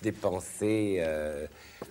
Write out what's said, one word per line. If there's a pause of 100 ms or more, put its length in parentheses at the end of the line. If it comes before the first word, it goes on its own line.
des
pensées,
euh, (460)